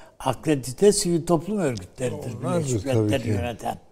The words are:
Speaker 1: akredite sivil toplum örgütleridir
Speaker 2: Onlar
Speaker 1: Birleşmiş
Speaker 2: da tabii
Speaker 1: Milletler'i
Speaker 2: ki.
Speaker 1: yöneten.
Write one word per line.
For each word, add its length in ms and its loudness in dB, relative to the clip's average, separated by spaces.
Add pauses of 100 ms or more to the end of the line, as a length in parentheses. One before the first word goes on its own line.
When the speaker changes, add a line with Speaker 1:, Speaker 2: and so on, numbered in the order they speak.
(200)
Speaker 1:
akredite 720 2
sivil 340 0
toplum 320 2
örgütleridir 800 -4
Speaker 2:
Onlar 200 -2
Speaker 1:
Birleşmiş 260 -2
Speaker 2:
da 40 -2
tabii 120 4
Speaker 1:
Milletler'i 220 0
Speaker 2:
ki. 60 -4
Speaker 1:
yöneten. 480 -4 (140)